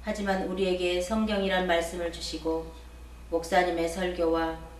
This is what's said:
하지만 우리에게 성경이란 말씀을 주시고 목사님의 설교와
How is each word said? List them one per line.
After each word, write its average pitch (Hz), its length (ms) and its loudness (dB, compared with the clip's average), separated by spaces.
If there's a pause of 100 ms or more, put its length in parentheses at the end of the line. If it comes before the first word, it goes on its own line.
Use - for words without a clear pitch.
하지만 196 420 -2
우리에게 180 560 2
성경이란 196 640 2
말씀을 170 460 0
주시고 160 580 -4 (600)
목사님의 170 580 4
설교와 165 720 0 (220)